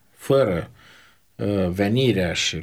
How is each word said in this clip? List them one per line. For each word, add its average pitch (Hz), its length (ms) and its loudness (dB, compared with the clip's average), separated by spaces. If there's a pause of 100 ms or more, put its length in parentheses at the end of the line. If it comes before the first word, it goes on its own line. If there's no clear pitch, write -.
(100)
fără, 113 600 0 (680)
uh, 101 320 -2
venirea 101 640 0
și - 300 -4